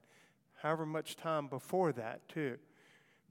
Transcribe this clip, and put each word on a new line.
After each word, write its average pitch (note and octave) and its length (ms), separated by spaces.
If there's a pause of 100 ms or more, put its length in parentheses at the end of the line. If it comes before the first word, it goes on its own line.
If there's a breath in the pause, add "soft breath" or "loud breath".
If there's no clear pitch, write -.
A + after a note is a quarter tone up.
(600 loud breath)
however D#3+ 240
much D#3 300
time D#3 320
before D3 460
that, A#2+ 340
too. C#3 300 (720 loud breath)